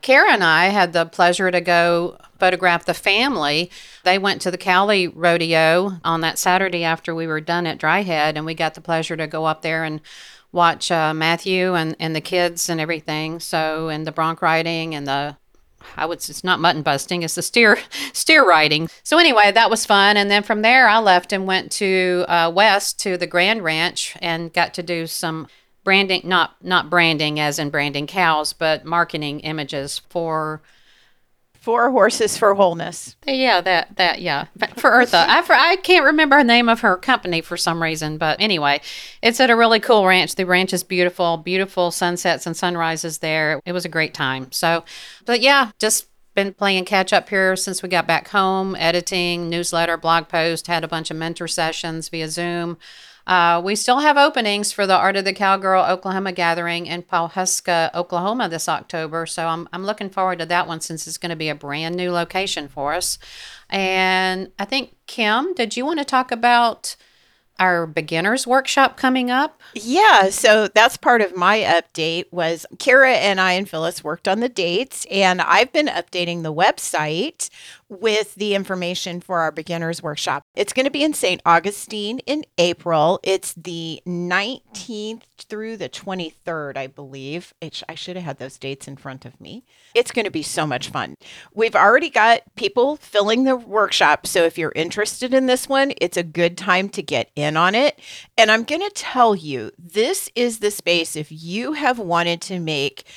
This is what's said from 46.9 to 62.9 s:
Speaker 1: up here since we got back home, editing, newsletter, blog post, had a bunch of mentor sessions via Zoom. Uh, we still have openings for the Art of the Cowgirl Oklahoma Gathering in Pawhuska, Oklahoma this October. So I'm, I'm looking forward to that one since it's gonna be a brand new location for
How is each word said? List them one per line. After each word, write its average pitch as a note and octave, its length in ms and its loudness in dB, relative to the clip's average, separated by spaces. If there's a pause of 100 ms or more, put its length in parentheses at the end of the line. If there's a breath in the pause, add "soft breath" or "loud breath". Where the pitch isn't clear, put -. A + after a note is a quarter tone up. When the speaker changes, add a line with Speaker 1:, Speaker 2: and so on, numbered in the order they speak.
Speaker 1:
up F#3 160 2
here F#3+ 260 2
since F#3 260 -6
we F#3+ 60 -10
got E3+ 200 0
back E3 200 0
home, F#3+ 480 0
editing, F3 720 -2
newsletter, E3+ 460 -2
blog E3 320 0
post, E3 400 -2
had E3+ 160 -2
a D#3+ 60 -8
bunch D#3+ 220 -6
of D#3+ 60 -8
mentor E3 300 -8
sessions D#3+ 600 -6
via D#3+ 200 -8
Zoom. E3+ 480 -6 (480 loud breath)
Uh, E3+ 360 2
we G3 140 -4
still B3+ 240 0
have D4 160 4
openings A#3 560 0
for G3+ 160 -2
the F#3+ 80 4
Art G3 220 2
of F#3+ 80 -2
the G3 80 -2
Cowgirl F#3+ 500 2
Oklahoma F#3+ 480 -2
Gathering E3+ 540 -2
in F3 180 -8
Pawhuska, E3+ 920 -2
Oklahoma F#3 540 -4
this E3 220 -6
October. D#3+ 560 -6
So E3 220 -6
I'm, E3 260 -4
I'm F3+ 120 -10
looking G#3 240 -6
forward F#3 300 -4
to E3 60 -6
that F3 200 0
one E3 140 -8
since D#3+ 260 -10
it's D#3+ 120 -12
gonna E3+ 180 -6
be D#3 140 -6
a D3 60 -4
brand D#3 420 -6
new F3+ 160 -2
location E3+ 560 -4
for C#3+ 240 -6